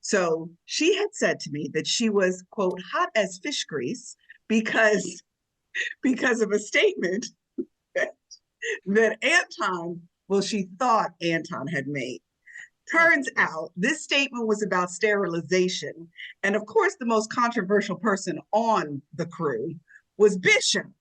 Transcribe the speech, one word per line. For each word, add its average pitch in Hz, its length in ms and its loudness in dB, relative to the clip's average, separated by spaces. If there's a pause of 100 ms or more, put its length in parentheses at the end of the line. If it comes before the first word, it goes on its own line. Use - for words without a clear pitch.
So 170 480 0 (160)
she 339 300 2
had 403 180 -4
said 175 260 0
to - 100 -10
me 143 240 -6
that 151 120 -2
she - 240 0
was, 185 400 2
quote, 185 300 -2 (120)
hot 349 220 0
as 202 280 0
fish 294 220 -6
grease - 520 -8 (320)
because, 220 720 2 (800)
because 254 380 0
of 208 100 2
a 208 80 2
statement 208 680 0 (300)
<laughs> - 80 -6 (300)
that, - 160 -2 (760)
that 214 360 4
Anton, 196 800 0 (260)
well, 196 140 2
she 196 260 -2 (100)
thought 233 340 2 (100)
Anton 165 460 -2
had 139 180 -4
made. 131 340 -6 (720)
Turns 330 460 4
out 160 400 -2
this 262 260 -2
statement 240 460 0
was 214 140 0
about 180 280 0
sterilization. 180 1160 0 (340)
And 202 140 0
of 208 100 -2
course, 415 320 2
the 247 80 -6
most 220 260 2
controversial 208 640 0
person 196 440 -2 (100)
on 190 500 0 (140)
the 170 120 -4
crew 160 500 -4 (420)
was 196 180 6
Bishop. 208 500 2 (140)